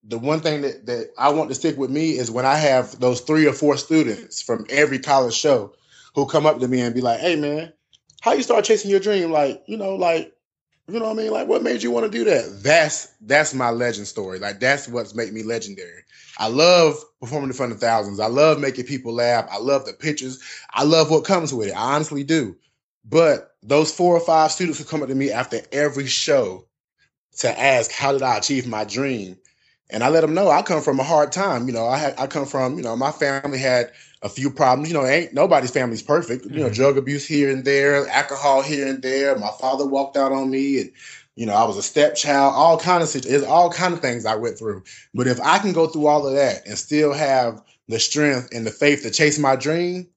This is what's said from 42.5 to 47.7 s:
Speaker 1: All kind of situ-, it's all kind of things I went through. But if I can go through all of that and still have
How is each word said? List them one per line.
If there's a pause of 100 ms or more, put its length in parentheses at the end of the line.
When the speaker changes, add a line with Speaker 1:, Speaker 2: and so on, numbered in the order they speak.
Speaker 1:
All
kind
of
situ-,
it's
all
kind
of
things
I
went
through. (320)
But
if
I
can
go
through
all
of
that
and
still
have (260)